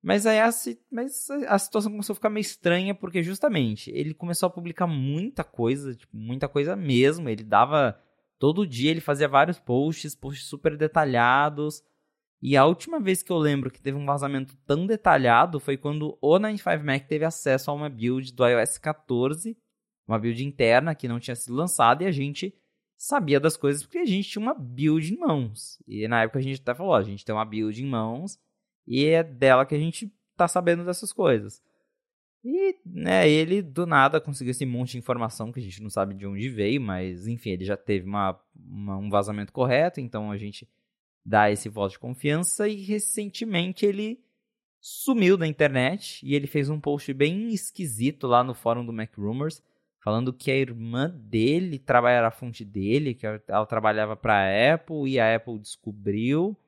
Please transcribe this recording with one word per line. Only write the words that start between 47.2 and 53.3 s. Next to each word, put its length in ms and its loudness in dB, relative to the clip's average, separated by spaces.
esquisito 760 -4
lá 160 6
no 120 -4
fórum 300 -2
do 60 -10
Mac 240 -8
Rumors, 480 -4
falando 300 0
que 160 -6
a 60 2
irmã 600 -2
dele 640 0
trabalha, 380 4
era 140 4
a 20 -2
fonte 340 -12
dele, 480 0
que 140 -12
ela 400 -2